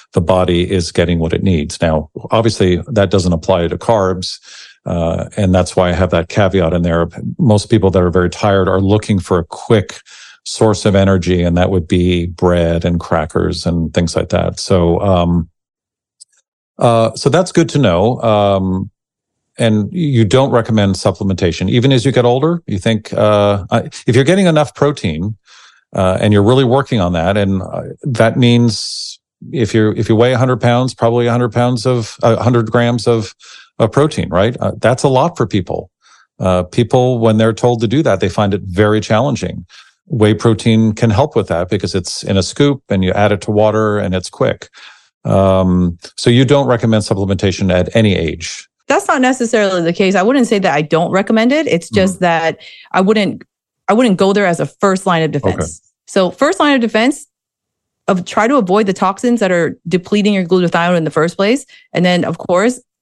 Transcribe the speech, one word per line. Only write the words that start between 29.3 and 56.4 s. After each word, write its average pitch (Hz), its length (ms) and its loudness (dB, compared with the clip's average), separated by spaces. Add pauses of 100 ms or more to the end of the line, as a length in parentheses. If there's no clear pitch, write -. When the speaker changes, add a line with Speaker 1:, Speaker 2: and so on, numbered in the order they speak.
Speaker 1:
if - 220 -4
you're, 107 220 2
if 113 120 -4
you 113 80 2
weigh 120 180 2
a 123 40 -2
hundred 123 240 0
pounds, 120 320 0
probably 120 340 0
a 120 40 0
hundred 120 200 0
pounds 120 340 -2
of, 123 380 -2
a 117 180 2
hundred 117 300 2
grams 120 360 0
of, 113 280 -2 (420)
of 110 140 0
protein, 139 380 0
right? 101 300 0
Uh, 98 180 -4
that's 123 260 0
a 143 60 2
lot 143 260 0
for 120 100 -2
people. - 460 -6 (480)
Uh, 92 240 0
people, 123 560 0
when 110 180 2
they're 110 160 2
told 120 280 0
to 120 60 0
do 131 140 0
that, 98 200 0
they 98 80 0
find 101 240 0
it 98 100 -4
very 104 380 0
challenging. 107 640 -4 (420)
Whey 107 260 2
protein 110 600 2
can 113 160 0
help 127 260 0
with 104 140 0
that 87 200 -4
because 101 240 -4
it's - 300 -6
in 98 140 -2
a 95 60 2
scoop 143 460 -2
and 95 140 0
you 90 80 0
add 101 200 2
it 98 100 -2
to 110 100 -6
water 107 460 2
and 98 180 -4
it's 92 140 -6
quick. - 400 -4 (560)
Um, 95 720 2 (200)
so - 120 0
you 127 160 4
don't 139 220 2
recommend 110 360 0
supplementation 98 680 -2
at 90 240 0
any 110 200 4
age? 82 520 -6 (200)
Speaker 2:
That's 311 200 0
not 262 140 2
necessarily 226 600 0
the 170 120 0
case. 190 220 0
I 185 80 2
wouldn't 240 240 2
say 208 120 0
that 180 140 0
I 151 80 0
don't 160 300 -2
recommend 220 400 0
it. 302 160 0
It's 170 220 -4
just 190 260 0
Speaker 1:
Mm-hmm. 180 80 -4
Speaker 2:
that 165 340 0 (340)
I 180 80 0
wouldn't, 202 440 0 (440)
I 196 60 0
wouldn't 220 240 2
go 196 160 2
there 202 140 2
as 165 120 -2
a 139 60 -2
first 190 400 -2
line 165 180 0
of 151 80 -2
defense. 101 240 -2
Speaker 1:
Okay. 80 120 -6 (400)
Speaker 2:
So - 240 0
first 320 280 -2